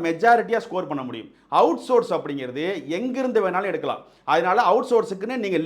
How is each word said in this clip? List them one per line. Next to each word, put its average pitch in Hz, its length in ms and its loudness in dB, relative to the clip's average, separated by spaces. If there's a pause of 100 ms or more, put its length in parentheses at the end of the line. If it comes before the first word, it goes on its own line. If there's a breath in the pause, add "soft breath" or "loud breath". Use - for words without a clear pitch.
மெஜாரிட்டியா 214 600 4
ஸ்கோர் 175 240 -6
பண்ண 139 180 -6
முடியும். 117 220 -12 (300 soft breath)
அவுட் 262 260 4
சோர்ஸ் 240 300 2
அப்படிங்கிறது 139 500 -6 (320)
எங்கிருந்து 254 460 -2
வேணாலும் 185 280 -2
எடுக்கலாம், 143 320 -6 (280 soft breath)
அதனால 180 400 4
அவுட் 254 180 2
சோர்ஸுக்குன்னு 220 540 -2
நீங்க 180 220 0